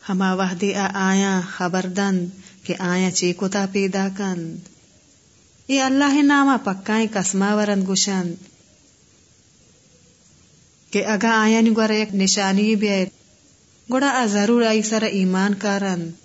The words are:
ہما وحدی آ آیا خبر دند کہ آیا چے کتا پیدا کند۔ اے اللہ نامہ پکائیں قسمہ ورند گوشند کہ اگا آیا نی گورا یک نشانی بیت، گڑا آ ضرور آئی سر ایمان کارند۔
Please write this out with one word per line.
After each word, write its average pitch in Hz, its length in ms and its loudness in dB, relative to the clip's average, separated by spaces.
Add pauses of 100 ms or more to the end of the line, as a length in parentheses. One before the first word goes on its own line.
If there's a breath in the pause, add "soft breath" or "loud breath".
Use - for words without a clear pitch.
ہما 190 240 0
وحدی 190 400 -2
آ 196 200 -2
آیا 190 540 0
خبر 185 380 -4
دند 185 420 -2 (360 loud breath)
کہ 175 160 -6
آیا 180 320 0
چے 175 260 -2
کتا 196 340 -2
پیدا 196 360 -2 (100)
کند۔ 175 400 -6 (1080)
اے 269 140 0
اللہ 277 400 2
نامہ 277 420 4
پکائیں 214 500 -2
قسمہ 196 400 0
ورند 202 340 0
گوشند 190 460 -2 (2500)
کہ 202 140 0
اگا 220 360 2
آیا 220 200 4
نی 226 80 6
گورا 220 260 2
یک 214 200 -2
نشانی 196 600 2
بیت، 196 340 0 (840)
گڑا 262 140 2
آ 254 180 0
ضرور 208 360 2
آئی 220 200 2
سر 214 200 -2
ایمان 196 520 0
کارند۔ 196 580 -4 (140)